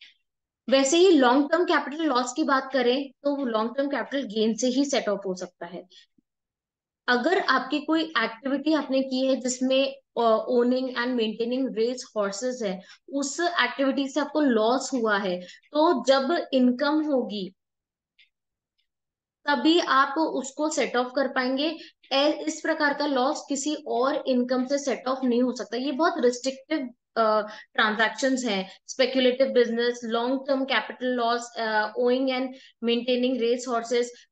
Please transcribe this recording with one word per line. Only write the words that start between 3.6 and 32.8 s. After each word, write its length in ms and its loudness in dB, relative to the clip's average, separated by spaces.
term 120 -2
capital 380 -4
gain 280 0
से 120 -2
ही 180 2
set 240 -2
off 180 -2
हो 80 -4
सकता 320 -12
है। 200 -14
अगर 300 2
आपकी 420 -2
कोई 220 0
activity 720 -2
आपने 280 0
की 240 -2
है 100 2
जिसमें, 600 -2
अ, 320 2
owning 360 2
and 340 -4
maintaining 480 -2
race 220 -2
horses 440 -4
है, 200 -4
उस 280 -4
activity 680 0
से 120 -4
आपको 200 -2
loss 520 2
हुआ 260 0
है, 240 -2
तो 600 0
जब 480 2
income 500 2
होगी 520 -2
तभी 320 4
आप 380 2
उसको 520 -2
set 260 -2
off 200 -2
कर 120 0
पाएंगे। 500 -2
ए-, 340 2
इस 140 -6
प्रकार 340 0
का 120 -4
loss 420 0
किसी 260 -2
और 520 -2
income 400 0
से 120 -2
set 300 -4
off 160 -4
नहीं 180 2
हो 140 0
सकता। 200 -8
ये 160 -4
बहुत 260 0
restrictive, 600 -2
अ, 240 2
transactions 720 0
हैं, 260 -2
speculative 600 2
business, 580 2
लॉन्ग 440 -2
टर्म 160 0
capital 420 -4
loss, 500 -2
अ, 440 -2
owing 260 2
and 220 -2